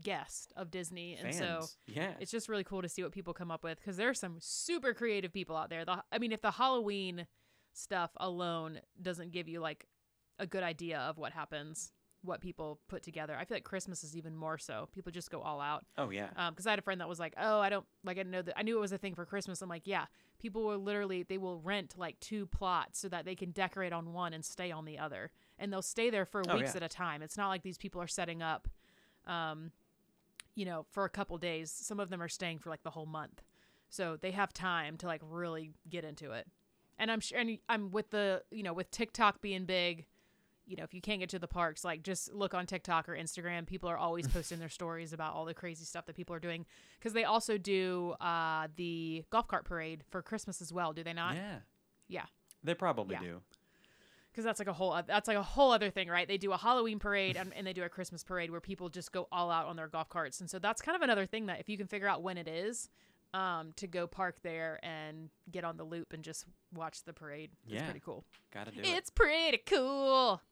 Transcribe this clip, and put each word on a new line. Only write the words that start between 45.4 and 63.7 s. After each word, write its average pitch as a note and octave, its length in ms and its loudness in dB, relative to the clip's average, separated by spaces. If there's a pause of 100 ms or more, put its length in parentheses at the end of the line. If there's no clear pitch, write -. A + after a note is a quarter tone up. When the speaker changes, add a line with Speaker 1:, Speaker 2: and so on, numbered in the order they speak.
Speaker 1:
the E3 80 -4
crazy E3 300 -8
stuff E3+ 220 -8
that D#3+ 100 -12
people F3 180 -6
are E3 60 -4
doing. E3 260 -4 (340)
'Cause A3+ 140 -2
they A3+ 100 6
also A3 320 6
do, F#3 640 2
uh, D#3+ 560 2
the E3 540 -2
golf A3+ 180 6
cart - 160 2
parade D#3+ 460 -4
for F#3 120 -4
Christmas G3+ 380 -6
as E3 120 -8
well, E3+ 200 0
do D#3+ 120 -6
they E3+ 100 -4
not? E3+ 220 0
Speaker 2:
Yeah. F#3 240 -6 (480)
Speaker 1:
Yeah. E3 180 -4 (380)
Speaker 2:
They D#3+ 100 4
probably A#2 400 2
Speaker 1:
Yeah. - 80 -4
Speaker 2:
do. F2 200 -8 (920)
Speaker 1:
'Cause A3+ 100 -4
that's, A3 160 2
like, G3 80 0
a F#3+ 60 0
whole F3 180 4
oth-, E3+ 140 2
that's, G#3 200 4
like, G#3+ 120 4
a G3+ 40 4
whole B3+ 300 10
other G#3+ 180 6
thing, F#3 180 0
right? F3 200 4
They G3 100 4
do G3 140 2
a F3+ 60 4
Halloween A3+ 400 6
parade G3 380 4
and, F#3 180 -2
and G3 120 -4
they F#3+ 60 -2
do F3+ 100 -2
a F3 60 -2
Christmas F3 340 -6
parade F3 280 -2
where E3 100 -4
people F3+ 300 -6
just F3 200 -8
go F3+ 220 -2
all F3 180 4
out E3 160 4
on E3 100 -4
their D#3+ 120 -4
golf D#3+ 220 -2
carts. D#3 300 -2
And F3+ 100 -6
so F#3+ 80 -4
that's G3+ 240 2
kind D#4+ 120 2
of F4 80 4
another A3 220 6
thing A3 220 -2
that F3+ 140 -2
if - 80 -6
you G#3 100 -2
can G3+ 100 -4
figure G3+ 200 0
out E3+ 140 4
when F#3 140 -2
it F3 100 -6
is, F3+ 440 -2 (440)
um, F3 400 0